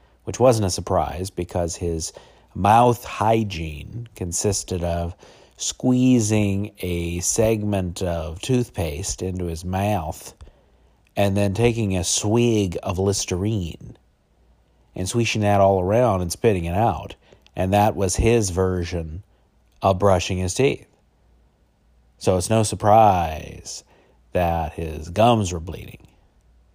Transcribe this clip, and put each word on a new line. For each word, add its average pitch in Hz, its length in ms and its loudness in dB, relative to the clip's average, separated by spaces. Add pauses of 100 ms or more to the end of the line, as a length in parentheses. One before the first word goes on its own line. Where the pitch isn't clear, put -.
(240)
which - 160 -8
wasn't 113 260 4
a 92 40 0
surprise 87 600 -4
because 87 460 -4
his 82 360 -4 (420)
mouth 117 500 4
hygiene 101 1080 -4
consisted 92 680 -4
of 85 320 -4 (400)
squeezing 110 1200 2
a 87 420 -4
segment 104 800 -2
of 82 380 -6
toothpaste 101 800 -4
into 90 260 -6
his 82 180 -8
mouth 92 680 -4 (840)
and 101 200 2
then 101 180 2
taking 113 420 0
a 87 80 -2
swig 107 760 0
of 90 160 -4
Listerine 98 1000 -4 (1000)
and 92 140 -6
swishing 113 340 0
that 101 180 4
all 98 200 6
around 101 400 2
and 87 120 -4
spitting 95 320 0
it 87 100 -4
out. 98 400 -2 (420)
And 92 160 0
that 104 240 4
was 92 200 -2
his 113 340 2
version 87 720 -2 (600)
of 95 160 4
brushing 95 400 2
his 92 160 -4
teeth. - 320 0 (1300)
So 92 180 2
it's 90 140 -2
no 110 120 4
surprise 101 1200 2 (480)
that 82 420 0
his 78 340 -8
gums 107 440 2
were 82 80 -6
bleeding. 80 460 -14 (680)